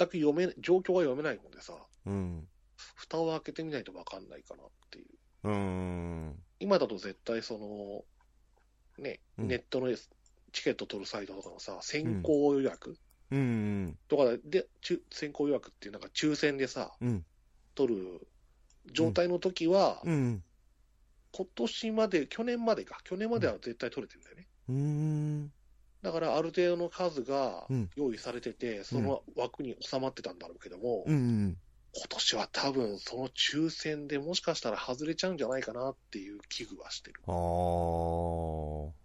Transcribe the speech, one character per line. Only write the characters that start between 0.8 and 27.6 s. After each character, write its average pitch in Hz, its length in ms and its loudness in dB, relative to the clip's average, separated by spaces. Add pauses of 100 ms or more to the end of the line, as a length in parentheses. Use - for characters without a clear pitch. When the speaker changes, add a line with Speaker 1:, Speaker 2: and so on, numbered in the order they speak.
Speaker 1:
が 185 60 6
読 135 160 4
め 151 80 -2
な 147 100 0
い 131 40 -6
も - 120 -20
ん - 20 -20
で - 100 -20
さ。 85 140 -14 (300)
Speaker 2:
う 98 80 -2
ん。 87 340 -4 (480)
Speaker 1:
蓋 - 240 -6
を 165 120 0
開 156 100 -4
け 139 120 -8
て 160 100 -6
み 156 80 -6
な 139 80 -2
い 101 40 -6
と 95 80 -14
分 90 140 -14
か 95 140 -10
ん 95 100 -16
な 76 80 -14
い 71 60 -20
か - 120 -16
な - 80 -20
っ - 40 -20 (240)
て - 80 -18
い - 40 -20
う。 - 40 -20 (420)
Speaker 2:
う - 20 2
ん。 87 880 -4 (200)
Speaker 1:
今 196 180 4
だ 135 100 2
と 101 120 -8
絶 98 260 -10
対 113 160 -2
そ 110 160 -8
の、 104 480 -10 (1000)
ね、 131 160 -8 (200)
Speaker 2:
う 110 60 -4
ん。 - 20 -2
Speaker 1:
ネ 123 80 0
ッ 120 120 -4
ト 131 120 0
の 127 80 0 (640)
チ - 120 -4
ケ 147 80 2
ッ - 40 0
ト 101 100 -8
取 98 180 -8
る - 60 -10
サ 104 140 -6
イ - 20 -8
ト 95 80 -10
と 95 80 -10
か 90 80 -14
の 85 100 -16
さ、 95 220 -10
先 131 400 -2
行 143 320 6
予 139 80 4
約？ - 380 -4 (320)
Speaker 2:
う 135 40 2
ん。 139 40 4
う - 20 4
ん - 20 4
う - 20 4
ん 120 40 4
う 117 40 2 (340)
ん。 - 100 -8 (100)
Speaker 1:
と 147 100 2
か 123 280 6
で、 165 220 0 (140)
ち - 100 -4
ゅ-、 - 200 0
先 147 220 -6
行 147 140 2
予 143 60 4
約 - 160 0
っ - 20 -20
て - 160 -14
い - 20 -12
う - 20 -12
な 104 80 -10
ん - 20 -18
か - 120 -14
抽 151 220 2
選 143 220 4
で 131 100 2
さ、 - 340 -6
Speaker 2:
う 120 40 0
ん。 107 200 0 (480)
Speaker 1:
取 123 200 4
る 92 340 -6 (680)
状 160 180 4
態 170 160 4
の 175 120 2
時 180 280 0
は、 175 380 6
Speaker 2:
う 170 40 2
ん。 165 40 4
う - 20 4
ん 143 40 4
う - 80 4
ん。 107 160 -2 (880)
Speaker 1:
今 190 240 -6
年 226 360 0
ま 220 160 4
で、 170 200 2
去 - 160 -4
年 240 200 0
ま 226 120 4
で - 100 -2
か、 - 180 -14
去 180 140 -6
年 220 120 0
ま 233 100 2
で 170 80 4
は 110 60 2
絶 117 220 -6
対 123 140 -4
取 127 140 -6
れ - 40 -10
て - 60 -20
る - 80 -20
ん - 20 -20
だ - 60 -20
よ - 80 -20
ね。 180 100 -20 (220)
Speaker 2:
う 127 40 -2
ん。 - 20 0
う 135 40 2
ー 143 40 2 (640)
ん。 143 60 -12 (500)
Speaker 1:
だ 185 100 -4
か 165 80 0
ら 151 180 2
あ 160 40 4
る 165 80 -2
程 175 200 4
度 175 80 4
の 175 120 0
数 156 340 -2
が 131 440 0